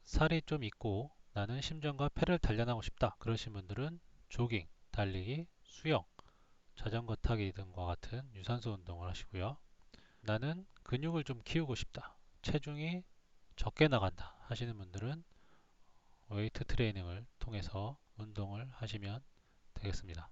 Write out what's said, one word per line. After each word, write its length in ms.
살이 300
좀 240
있고 440
나는 280
심장과 480
폐를 280
단련하고 440
싶다 360
그러신 360
분들은 460
조깅, 400
달리기, 560
수영, 400
자전거 400
타기 380
등과 320
같은 360
유산소 380
운동을 360
하시고요. 480
나는 460
근육을 400
좀 220
키우고 300
싶다, 420
체중이 600
적게 320
나간다 540
하시는 360
분들은 460
웨이트 380
트레이닝을 600
통해서 580
운동을 540
하시면 520
되겠습니다. 560